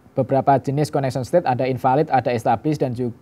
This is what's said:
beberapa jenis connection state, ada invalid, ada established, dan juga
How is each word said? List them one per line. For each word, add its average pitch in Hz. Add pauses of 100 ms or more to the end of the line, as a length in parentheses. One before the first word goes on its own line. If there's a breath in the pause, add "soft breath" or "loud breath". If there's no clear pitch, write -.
(140)
beberapa 135
jenis 147
connection 135
state, 175
ada 127
invalid, 131
ada 127
established, 127
dan 127
juga 120